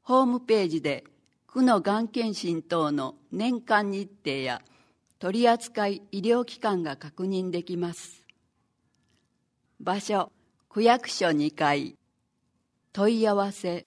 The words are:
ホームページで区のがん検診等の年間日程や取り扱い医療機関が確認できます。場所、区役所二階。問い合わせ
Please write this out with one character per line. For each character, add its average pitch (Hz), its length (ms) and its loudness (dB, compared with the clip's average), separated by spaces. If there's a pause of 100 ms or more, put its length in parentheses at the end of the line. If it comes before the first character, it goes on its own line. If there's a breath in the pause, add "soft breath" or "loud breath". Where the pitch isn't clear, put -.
ホ 254 220 4
ー - 20 4
ム 240 140 0
ペ 220 240 2
ー 170 60 0
ジ 156 120 -2
で 143 220 -4 (440)
区 254 160 0
の 226 180 6
が 208 200 0
ん 226 80 -4
検 226 280 -2
診 170 240 -2
等 160 300 -2
の 135 240 -4 (160)
年 233 300 -2
間 208 280 0
日 196 200 -6
程 139 280 -6
や 131 240 -6 (580 soft breath)
取 190 200 -2
り 240 80 4
扱 233 400 0
い 202 140 -4 (100)
医 196 80 -6
療 233 240 2
機 - 160 -12
関 190 240 -2
が 139 140 -6
確 170 280 -10
認 185 240 -2
で 170 140 -4
き 175 140 -8
ま 175 160 -4
す。 - 320 -20 (1500)
場 202 200 -2
所、 196 320 -2 (360)
区 214 160 -2
役 240 260 6
所 175 220 0
二 151 200 2
階。 143 440 0 (960)
問 220 300 2
い 220 40 4
合 202 100 2
わ 196 180 0
せ 175 340 -8